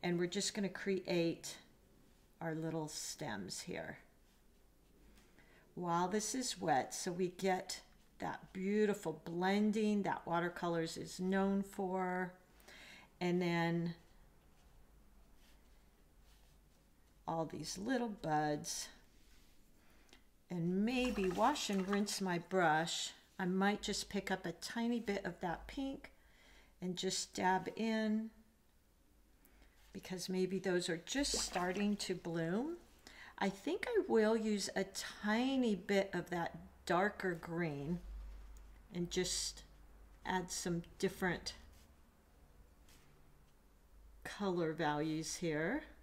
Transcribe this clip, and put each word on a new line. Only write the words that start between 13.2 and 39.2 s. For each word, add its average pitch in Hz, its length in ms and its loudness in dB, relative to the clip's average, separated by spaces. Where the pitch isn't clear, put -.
And 175 200 2
then 170 540 2
all 160 200 0
these - 320 -6
little 233 320 0
buds. 151 800 0
And 180 340 2
maybe 233 460 2
wash 220 400 2
and 190 180 2
rinse 202 320 2
my 180 200 0
brush. 170 720 2
I 190 60 2
might 196 380 4
just - 260 -2
pick 196 220 -2
up 190 160 -2
a 170 60 -4
tiny 233 460 -2
bit 202 240 -2
of 175 180 -4
that - 260 -4
pink 269 440 -6
and 180 140 -2
just - 400 -2
dab 185 400 4
in, 220 560 0
because 185 340 -6
maybe 185 300 2
those 180 320 2
are 170 160 -2
just 277 280 0
starting 196 640 2
to - 180 -2
bloom. 175 640 0
I 196 120 2
think 302 380 -4
I 453 200 4
will 220 280 6
use 214 400 0
a 190 100 0
tiny 233 880 2
bit 196 400 2
of 175 160 -2
that 170 260 -2
darker 185 480 2
green 165 640 -2
and 175 200 -2
just - 500 -2